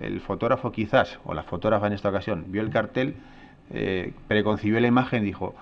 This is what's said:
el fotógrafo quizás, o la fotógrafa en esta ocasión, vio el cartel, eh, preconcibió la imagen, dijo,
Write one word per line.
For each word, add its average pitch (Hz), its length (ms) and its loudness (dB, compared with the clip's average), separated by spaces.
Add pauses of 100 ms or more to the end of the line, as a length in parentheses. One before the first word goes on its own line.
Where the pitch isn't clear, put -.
el 95 200 -4
fotógrafo 113 520 0
quizás, 113 520 2
o - 100 -6
la 76 100 -4
fotógrafa 104 420 0
en 104 60 0
esta 101 160 -2
ocasión, 95 400 -2
vio 98 140 -2
el 113 80 -2
cartel, 127 440 0 (560)
eh, 95 440 -4 (120)
preconcibió 107 540 2
la 120 80 6
imagen, 123 340 4
dijo, 95 400 -4